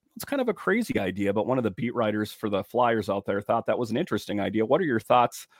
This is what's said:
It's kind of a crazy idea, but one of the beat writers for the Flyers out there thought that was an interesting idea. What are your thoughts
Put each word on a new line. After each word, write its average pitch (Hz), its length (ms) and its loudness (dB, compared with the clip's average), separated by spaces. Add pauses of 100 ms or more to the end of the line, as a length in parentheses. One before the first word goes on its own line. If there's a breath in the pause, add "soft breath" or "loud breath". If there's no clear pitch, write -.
(160)
It's - 80 -12
kind 277 160 -4
of 247 80 -2
a 202 60 0
crazy 196 440 0
idea, 98 360 0
but 107 120 0
one 131 120 2
of 120 60 2
the 107 60 0
beat 117 240 -4
writers 107 380 0
for - 160 -6
the 101 160 0
Flyers 117 460 0
out 101 160 -2
there 101 160 -2
thought 113 240 0
that 107 120 2
was 117 120 -4
an 117 80 0
interesting 104 420 -2
idea. 101 240 0
What 139 160 2
are 190 40 -2
your 120 160 0
thoughts - 460 2 (140 soft breath)